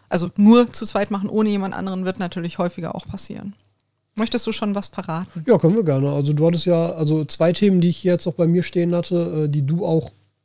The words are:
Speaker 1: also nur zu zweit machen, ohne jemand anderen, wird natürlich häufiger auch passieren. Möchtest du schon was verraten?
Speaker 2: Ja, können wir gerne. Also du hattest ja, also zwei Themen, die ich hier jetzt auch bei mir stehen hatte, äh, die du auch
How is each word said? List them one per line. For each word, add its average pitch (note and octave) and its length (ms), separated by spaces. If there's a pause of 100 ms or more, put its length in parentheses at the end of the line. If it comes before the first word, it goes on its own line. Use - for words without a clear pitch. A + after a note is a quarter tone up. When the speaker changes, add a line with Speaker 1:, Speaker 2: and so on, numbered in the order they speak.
Speaker 1:
also F3 280
nur A#3 340
zu - 140
zweit G3+ 240
machen, G3+ 200
ohne G#3+ 200
jemand G3 240
anderen, F#3 320
wird F#3 140
natürlich F3 400
häufiger F3 340
auch - 140
passieren. - 460 (600)
Möchtest A3+ 320
du A3+ 60
schon G#3 240
was G3+ 140
verraten? E3+ 580
Speaker 2:
Ja, A3 100
können E3 180
wir F3 80
gerne. C#3+ 280
Also C#3+ 220
du D3+ 120
hattest E3+ 200
ja, E3+ 260
also D#3 340
zwei E3 260
Themen, F#3 300
die F3 80
ich E3 80
hier F3+ 160
jetzt E3+ 140
auch D#3+ 60
bei F3 140
mir F3 140
stehen E3+ 340
hatte, E3+ 500
äh, D3 40
die C#3+ 160
du E3+ 220
auch D#3+ 240 (340)